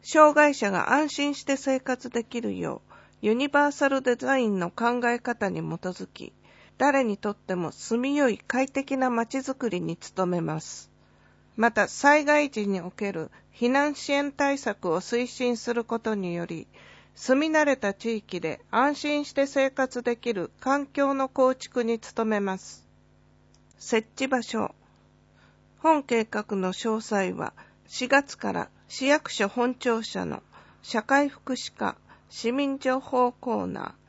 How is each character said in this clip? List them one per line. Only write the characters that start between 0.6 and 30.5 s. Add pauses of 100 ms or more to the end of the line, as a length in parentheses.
が
安
心
し
て
生
活
で
き
る
よ
う、 (260)
ユ
ニ
バ
ー
サ
ル
デ
ザ
イ
ン
の
考
え
方
に
基 (240)
づ
き、 (460)
誰
に
と
っ
て
も
住
み
よ
い
快
適
な
街
づ
く
り
に (180)
努
め
ま
す。 (680)
ま
た、
災
害
時
に
お
け
る (220)
避
難
支
援
対
策
を
推
進
す
る
こ
と
に
よ
り、 (460)
住
み
慣
れ
た
地
域
で (100)
安
心
し
て
生
活
で
き
る
環
境
の
構
築
に
努
め
ま
す。 (920)
設
置
場
所。 (1040)
本
計
画
の
詳
細
は、 (340)
四
月
か
ら (200)
市
役
所
本
庁
舎
の (400)